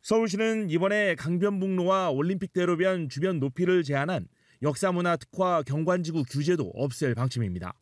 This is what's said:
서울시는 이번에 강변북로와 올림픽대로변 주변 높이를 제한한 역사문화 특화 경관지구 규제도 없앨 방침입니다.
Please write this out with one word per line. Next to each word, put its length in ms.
서울시는 680
이번에 460
강변북로와 920
올림픽대로변 960
주변 320
높이를 420
제한한 460
역사문화 540
특화 460
경관지구 680
규제도 440
없앨 400
방침입니다. 680